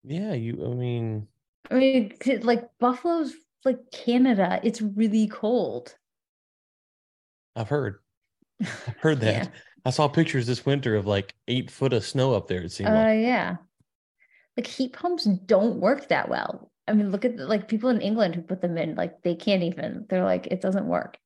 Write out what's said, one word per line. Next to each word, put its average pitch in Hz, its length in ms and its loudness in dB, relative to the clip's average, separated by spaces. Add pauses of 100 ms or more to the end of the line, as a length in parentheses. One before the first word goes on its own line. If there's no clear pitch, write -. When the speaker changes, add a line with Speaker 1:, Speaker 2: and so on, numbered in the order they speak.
Speaker 1:
Yeah, 185 280 -6
you, 117 320 -4
I 120 100 -4
mean 117 520 -4 (440)
Speaker 2:
I - 40 -2
mean, 262 440 2
'cause, 240 260 0
like, 240 220 2 (120)
Buffalo's, 269 560 0 (300)
like, 254 280 -2
Canada. 233 680 2
It's 214 180 0
really 214 480 2
cold. 190 680 -2 (1600)
Speaker 1:
I've 113 120 -6
heard. 127 300 -2 (320)
Speaker 2:
<laughs> - 300 -20
Speaker 1:
I've - 400 -8
heard 151 200 2
that. 110 240 2
Speaker 2:
Yeah. - 60 -10 (340)
Speaker 1:
I 127 60 2
saw 143 180 2
pictures 143 380 2
this 120 180 -4
winter 131 320 0
of, 104 100 0
like, 101 280 0 (120)
eight 123 240 -2
foot 135 220 0
of 110 120 0
snow 131 280 2
up 101 160 0
there, 90 140 -2
it 85 100 -8
seemed 196 180 -2
Speaker 2:
Uh, 214 40 6
Speaker 1:
like. 220 260 4
Speaker 2:
yeah. 220 360 0 (1000)
Like, 233 100 -6
heat 254 280 -4
pumps 349 300 -4
don't 202 560 2
work 269 280 0
that 147 220 0
well. - 420 -6 (140)
I 214 80 0
mean, 208 160 4
look 202 160 -2
at 233 100 0
the, 135 100 -8
like, 202 220 -2
people 226 220 0
in 220 100 2
England 202 340 0
who 170 60 -4
put 185 220 -6
them 170 160 -2
in, 151 160 -2
like, - 280 -4
they 175 120 0
can't 190 280 0
even, - 460 -6
they're 185 160 0
like, - 220 0
"It 185 160 -4
doesn't 190 240 -2
work." - 400 -4